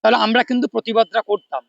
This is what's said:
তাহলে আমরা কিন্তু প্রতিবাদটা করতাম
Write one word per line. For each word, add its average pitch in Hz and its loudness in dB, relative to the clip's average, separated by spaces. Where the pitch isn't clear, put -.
তাহলে 226 2
আমরা 226 2
কিন্তু 247 -2
প্রতিবাদটা 226 -2
করতাম 170 -6